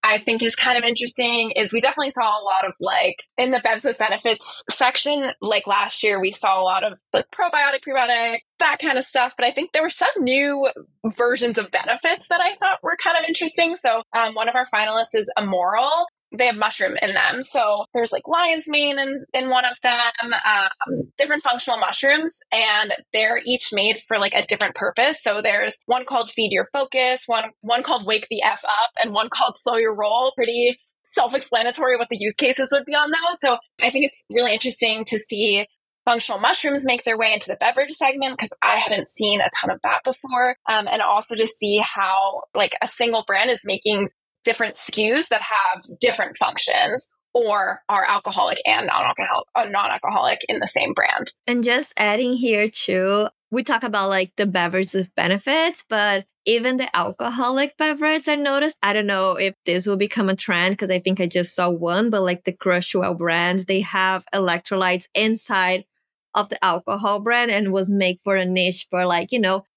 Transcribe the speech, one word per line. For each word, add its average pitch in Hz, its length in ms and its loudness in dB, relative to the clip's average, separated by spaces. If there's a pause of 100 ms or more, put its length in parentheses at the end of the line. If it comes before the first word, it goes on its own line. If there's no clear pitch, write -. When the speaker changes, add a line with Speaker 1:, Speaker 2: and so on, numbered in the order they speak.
Speaker 1:
I 214 160 2
think 226 240 -2
is 226 140 0
kind 247 200 0
of 240 60 0
interesting 233 680 0
is 208 200 0
we 226 80 0
definitely 277 300 0
saw 254 120 -2
a 214 200 0
lot 190 240 0
of, 185 140 -6
like, 185 420 0 (160)
in 254 140 2
the 240 80 2
Bevs 226 240 -2
with 226 120 0
Benefits 214 720 0
section, 277 640 0 (100)
like, 202 280 -2
last 208 340 0
year, 202 180 0
we 190 120 -2
saw 190 280 2
a 185 40 2
lot 185 200 0
of, 202 160 -6 (120)
like, - 180 0
probiotic, 285 560 0
prebiotic, 240 520 0 (200)
that 311 220 2
kind 277 180 0
of 262 60 -2
stuff. 254 340 0
But 247 80 2
I 240 60 2
think 311 200 -6
there 311 100 2
were 330 60 0
some - 300 2
new 277 500 2 (380)
versions 240 520 0
of 202 120 -4
benefits 330 580 -2
that 349 120 2
I 370 160 2
thought 381 260 0
were 339 200 -2
kind 339 160 2
of 320 100 0
interesting. 339 480 0
So, 226 260 0 (120)
um, 226 200 0
one 220 140 0
of 240 80 0
our 247 180 2
finalists 214 400 0
is 214 240 0
Amoral. 214 680 2 (260)
They 247 140 2
have 233 100 2
mushroom 214 460 -2
in 196 100 0
them. 240 300 0
So 214 500 0
there's, 233 200 0
like, - 160 -6
lion's 330 400 0
mane 285 320 2
in, 269 240 -4 (100)
in 262 160 -2
one 247 140 2
of 247 180 -2
them, 240 500 0
um, 196 840 -2
different 294 240 2
functional 247 380 0
mushrooms, 277 580 2 (140)
and 214 420 2 (180)
they're 220 320 2
each 247 280 0
made 208 340 0
for, 226 100 0
like, 196 180 0
a 208 120 2
different 202 300 -2
purpose. 262 440 0
So 214 220 -2
there's 208 440 0
one 247 180 0
called 233 260 -2
Feed 214 220 -2
Your 196 200 0
Focus, 254 540 0
one, 220 240 -2 (120)
one 233 200 0
called 240 240 -2
Wake 214 240 -2
the 214 140 -2
F 208 180 2
Up, 214 280 0 (120)
and 220 100 -2
one 220 160 0
called 240 300 0
Slow 240 180 0
Your 226 160 2
Roll. 214 440 2
Pretty 240 420 2 (240)
self-explanatory 247 960 0
what 240 140 -2
the 233 60 -4
use 202 180 -2
cases 262 360 0
would 277 140 2
be 294 100 -6
on 294 160 2
those. 330 300 0
So 254 160 4 (260)
I 247 80 2
think 277 160 0
it's - 240 -6
really 233 220 2
interesting 220 540 0
to 220 120 0
see 208 480 0 (380)
functional 233 360 0
mushrooms 285 460 0
make 247 160 0
their 226 160 0
way 220 140 2
into 202 160 -4
the - 80 -4
beverage 262 340 0
segment, 269 480 -2
'cause 220 140 -4 (100)
I - 140 4
hadn't 208 320 0
seen 208 320 0
a - 100 2 (100)
ton 190 120 -2
of 185 100 -6
that 220 220 0
before. 254 500 -2 (160)
Um, 214 160 0
and 214 160 -2
also 214 320 0
to 220 140 2
see 208 300 0
how, 196 640 0 (120)
like, 196 260 0
a - 60 0
single 226 380 0
brand 202 260 0
is 240 140 0
making 208 460 0 (320)
different 226 300 -2
S - 180 -2
K 214 220 0
Us 320 160 0
that 214 140 0
have 196 420 0 (160)
different - 380 0
functions - 720 0 (240)
or 208 560 0
are 202 180 2
alcoholic 190 560 0
and 110 220 2
non-alcohol-, - 580 0 (100)
uh, 226 100 2
non-alcoholic 202 720 0 (100)
in - 120 -2
the - 60 -2
same - 280 0
brand. - 380 -2 (140)
Speaker 2:
And 240 160 0
just 247 360 0
adding 240 400 0
here 220 320 0
too, 196 580 0 (220)
we 247 120 -2
talk 277 200 0
about, 208 260 0
like, 190 280 0
the 208 100 0
beverage 180 480 0
with 185 200 -2
benefits, 277 720 0
but 208 380 0 (220)
even 233 320 0
the 254 180 -4
alcoholic 247 800 -2
beverage, 311 520 -2
I 294 80 2
noticed, 285 460 0
I 202 120 0
don't 214 120 0
know 190 300 0
if 190 180 0 (120)
this 180 200 0
will 202 120 0
become 202 320 0
a 190 40 2
trend, 185 440 0
'cause 185 120 -4
I 185 100 0
think 190 200 -2
I 180 60 2
just 180 280 -2
saw 180 140 0
one, 175 400 0
but, 214 140 2
like, 180 220 -2
the 185 80 -2
Crushwell 180 680 0
brand, 175 480 0
they 196 160 0
have 185 500 0
electrolytes 185 800 0
inside 196 720 0 (500)
of 202 140 0
the - 160 -4
alcohol 202 560 0
brand 233 300 0
and 202 240 0
was 190 160 0
made 185 340 2
for 196 120 0
a 185 100 0
niche 185 420 0
for, 180 160 0
like, 175 280 0
you 254 60 0
know 196 260 0 (120)